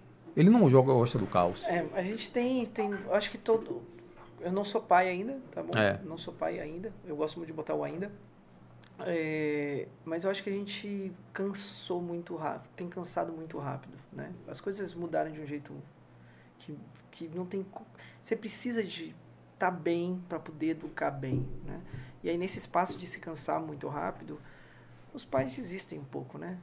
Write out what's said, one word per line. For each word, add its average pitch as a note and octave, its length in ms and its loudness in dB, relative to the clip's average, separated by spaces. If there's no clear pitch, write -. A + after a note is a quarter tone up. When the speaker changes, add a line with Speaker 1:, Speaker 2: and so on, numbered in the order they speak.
Speaker 1:
Ele E3+ 140 12
não A3 200 12
joga, C3+ 240 10
gosta A#2+ 260 6
do F#2+ 80 0
caos. F2+ 380 4
Speaker 2:
É, E3+ 280 2
a F3+ 80 0
gente G#3 300 -4
tem, B3 340 2
tem, G#3+ 240 -2
eu F#3+ 240 -2
acho G#3 160 2
que - 80 -10
todo, A3+ 440 2
eu F3 120 -2
não G3+ 120 2
sou A3 180 0
pai F#3 280 8
ainda, G#3 280 -2
tá E3 100 -8
bom? D#3+ 160 0
Speaker 1:
É. G2+ 280 6
Speaker 2:
Não D#2 120 -8
sou - 160 -8
pai F3 260 -2
ainda, F3 320 -6
eu E3 100 -6
gosto D3+ 220 -2
muito E3 100 -8
de D#3+ 60 -10
botar D#3 220 -2
o D3 80 0
ainda. E3+ 280 -4
É, D3+ 840 0
mas E3 180 -2
eu F#3+ 80 2
acho G3 100 -2
que - 80 -4
a G3 40 0
gente G3+ 580 -4
cansou G3 680 -4
muito E3+ 340 -4
rápido, D3+ 400 -4
tem F3 120 -8
cansado E3+ 460 -4
muito D#3+ 240 -8
rápido, C3+ 400 -6
né? C3 200 -10
As - 140 -10
coisas G3 320 -4
mudaram D#3+ 380 0
de D3+ 100 -10
um D3+ 40 -8
jeito D3 280 -8
que, D3 180 -12
que - 180 -12
não F3 180 -4
tem F#3+ 180 -4
co-, - 220 -12
você - 140 0
precisa A3+ 480 -2
de E3 300 -6
tá F3+ 80 6
bem F3 580 0
pra E3 120 -4
poder D#3 300 -2
educar D#3 420 -2
bem, C3 360 0
né? C#3+ 160 -8
E - 60 -2
aí, E3+ 80 0
nesse F#3 200 -2
espaço - 400 0
de F3+ 80 -10
se - 140 -8
cansar D#3+ 400 -2
muito D3+ 280 -6
rápido, D3+ 520 -6
os - 100 -12
pais - 320 0
desistem F#3 440 -8
um C#3+ 40 -10
pouco, C3+ 340 -8
né? E3+ 260 -8